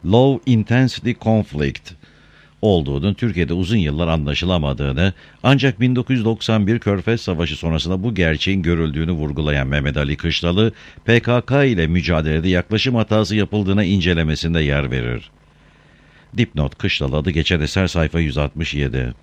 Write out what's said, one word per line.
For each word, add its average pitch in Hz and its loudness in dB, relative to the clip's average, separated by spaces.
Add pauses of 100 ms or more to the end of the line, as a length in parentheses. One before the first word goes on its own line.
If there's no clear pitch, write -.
low 127 4
intensity 120 2 (100)
conflict 73 -2 (720)
olduğunun 82 2
Türkiye'de 85 -2
uzun 92 0
yıllar 80 0
anlaşılamadığını, 73 0 (300)
ancak 131 2
bin 127 2
dokuz 127 0
yüz 110 0
doksan 110 0
bir 113 0
Körfez 104 0
Savaşı 82 -2
sonrasında 82 -2
bu 117 -2
gerçeğin 87 0
görüldüğünü 82 0
vurgulayan 73 -2
Mehmet 71 -2
Ali 73 -2
Kışlalı, 90 0 (340)
P 113 4
K 120 0
K 139 0
ile 90 2
mücadelede 80 0
yaklaşım 107 0
hatası 107 0
yapıldığına 101 0
incelemesinde 82 0
yer 71 0
verir. 60 -6 (1080)
Dipnot, 73 -2
Kışlalı 73 -2
adı 76 -2
geçen 80 0
eser, 90 0
sayfa 82 -2
yüz 76 -2
altmış 76 -4
yedi. 64 -2